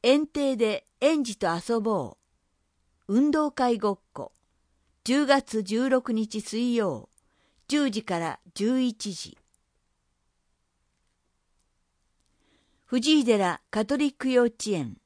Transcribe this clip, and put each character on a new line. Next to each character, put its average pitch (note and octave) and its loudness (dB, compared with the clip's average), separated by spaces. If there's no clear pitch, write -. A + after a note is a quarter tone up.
園 D4 4
庭 C#4 0
で G#3+ 0
園 D4 4
児 A#3 -6
と F#3+ -2
遊 F3 -2
ぼ G3+ -4
う。 G3 -2
運 C#4+ 4
動 D4+ 0
会 B3 0
ご G3+ 0
っ - -8
こ。 - -14
十 C#4 2
月 C4+ 0
十 A3 -2
六 B3+ 0
日 A3 -4
水 A#3+ -4
曜、 F#3 -4
十 C#4+ 0
時 A3 -6
か F3 -4
ら E3 -6
十 B3 0
一 A3 -4
時。 - -14
藤 C#4 2
井 A#3 0
寺 G3 2
カ G#3+ -2
ト C#4+ 0
リ C#4+ 0
ッ - -10
ク C4 -4
幼 B3 4
稚 A#3 -2
園。 C#3 -4